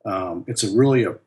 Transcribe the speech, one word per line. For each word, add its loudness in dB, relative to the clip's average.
um, -6
it's -4
a -2
really, 4
a, -4